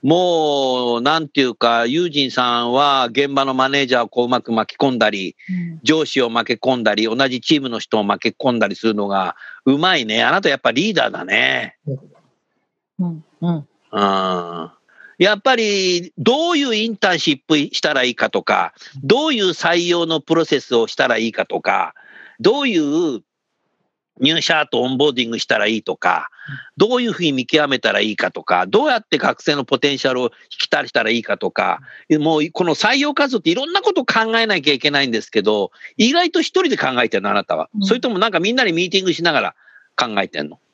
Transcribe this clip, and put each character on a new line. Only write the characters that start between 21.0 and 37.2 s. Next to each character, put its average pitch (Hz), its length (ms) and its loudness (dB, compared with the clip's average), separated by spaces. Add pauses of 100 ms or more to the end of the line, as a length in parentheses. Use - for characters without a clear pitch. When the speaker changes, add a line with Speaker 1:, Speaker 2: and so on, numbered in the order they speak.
Speaker 1:
ら 120 100 2
い 113 120 0
い - 20 -8
か 98 140 -2
と 90 160 -6
か、 95 320 -2 (480)
ど 240 200 4
う 277 60 0
い 208 100 2
う 147 440 0 (1000)
入 151 220 2
社 156 280 0
と 120 120 -2
オ 123 80 -2
ン 131 80 -4
ボ 147 140 4
ー - 20 -6
デ 123 100 -2
ィ 113 40 -4
ン 113 40 -6
グ 110 80 -4
し - 60 -6
た 110 140 0
ら 104 80 2
い 113 100 0
い 104 60 -6
と 92 120 -4
か、 85 340 -2 (480)
ど 220 180 2
う 247 60 2
い 240 60 -2
う 214 40 -2
ふ 156 80 -8
う 175 40 -2
に 151 100 2
見 127 120 -4
極 151 220 2
め 135 100 0
た 110 140 0
ら 101 80 0
い 107 120 0
い 98 40 -6
か - 160 -2
と 90 100 -12
か、 90 260 0
ど 220 180 2
う - 20 2
や 254 100 2
っ 208 100 -8
て 156 100 -2
学 - 240 -2
生 147 140 0
の 139 100 -4
ポ 131 140 -2
テ 143 120 2
ン 135 60 -4
シ 139 100 -2
ャ 131 60 2
ル 123 80 -2
を 123 40 0
引 113 40 0 (200)
き - 200 -10
出 143 180 0
し - 60 -18
た 117 100 0
ら 110 60 0
い 120 100 2
い 107 40 -8
か 104 140 -4
と 92 140 -4
か、 92 300 -2 (380)
も 156 180 2
う 151 40 2 (100)
こ - 120 -2
の 170 100 0
採 240 240 0
用 285 160 -2
活 277 200 0
動 226 60 0
っ - 20 -8
て - 80 0
い 175 60 2
ろ 262 100 -4
ん 339 80 -8
な 392 80 0
こ 392 120 0
と 339 80 0
を 247 40 -4
考 220 340 0
え 226 80 0
な 190 140 0
き 143 100 0
ゃ - 20 4
い 131 60 -2
け 147 120 0
な 139 120 0
い 135 40 -2
ん 120 40 -4
で 110 100 0
す - 80 -16
け 110 120 0
ど、 101 300 0 (260)
意 233 160 4
外 339 180 2
と 339 100 0
一 - 200 0
人 349 80 2
で 220 80 -2
考 143 100 -2 (160)
え 110 60 0
て 107 80 -2
る 95 60 -2